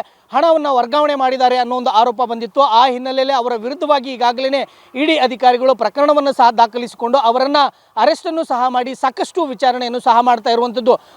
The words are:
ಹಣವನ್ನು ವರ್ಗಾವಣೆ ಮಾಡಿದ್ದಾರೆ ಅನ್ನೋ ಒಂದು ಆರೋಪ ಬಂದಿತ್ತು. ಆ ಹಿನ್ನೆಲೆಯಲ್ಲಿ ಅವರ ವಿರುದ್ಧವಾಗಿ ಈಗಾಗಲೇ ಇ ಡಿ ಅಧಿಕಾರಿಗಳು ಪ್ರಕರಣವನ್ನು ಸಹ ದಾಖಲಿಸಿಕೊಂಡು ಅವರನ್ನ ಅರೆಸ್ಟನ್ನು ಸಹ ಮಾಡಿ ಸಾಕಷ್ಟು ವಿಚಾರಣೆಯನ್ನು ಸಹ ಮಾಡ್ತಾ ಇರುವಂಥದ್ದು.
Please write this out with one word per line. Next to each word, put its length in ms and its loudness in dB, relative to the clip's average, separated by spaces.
ಹಣವನ್ನು 420 2
ವರ್ಗಾವಣೆ 400 0
ಮಾಡಿದ್ದಾರೆ 420 0
ಅನ್ನೋ 180 -2
ಒಂದು 140 -2
ಆರೋಪ 320 2
ಬಂದಿತ್ತು. 400 -2
ಆ 240 4
ಹಿನ್ನೆಲೆಯಲ್ಲಿ 480 -2
ಅವರ 220 -2
ವಿರುದ್ಧವಾಗಿ 580 -4
ಈಗಾಗಲೇ 480 -2
ಇ 100 -2
ಡಿ 120 0
ಅಧಿಕಾರಿಗಳು 580 2
ಪ್ರಕರಣವನ್ನು 580 0
ಸಹ 160 4
ದಾಖಲಿಸಿಕೊಂಡು 680 -2
ಅವರನ್ನ 400 0
ಅರೆಸ್ಟನ್ನು 460 0
ಸಹ 240 -2
ಮಾಡಿ 280 -4
ಸಾಕಷ್ಟು 500 -4
ವಿಚಾರಣೆಯನ್ನು 540 -4
ಸಹ 220 2
ಮಾಡ್ತಾ 280 0
ಇರುವಂಥದ್ದು. 500 0